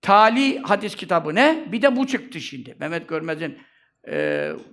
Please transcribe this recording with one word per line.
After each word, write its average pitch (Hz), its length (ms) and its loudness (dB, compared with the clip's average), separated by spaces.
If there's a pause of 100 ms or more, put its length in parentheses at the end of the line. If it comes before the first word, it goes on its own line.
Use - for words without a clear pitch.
Tali 233 560 4
hadis 202 380 -2
kitabı 160 380 -2
ne? 302 380 4
Bir 220 100 -4
de 269 140 4
bu 262 100 0
çıktı - 340 -6
şimdi. - 400 -14
Mehmet 165 280 -8
Görmez'in, 160 500 -6 (500)
e, 76 420 -2 (220)